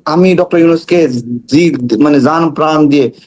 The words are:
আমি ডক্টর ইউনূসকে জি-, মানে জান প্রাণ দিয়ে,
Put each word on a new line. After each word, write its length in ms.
আমি 300
ডক্টর 220
ইউনূসকে 520
জি-, 960
মানে 160
জান 340
প্রাণ 360
দিয়ে, 220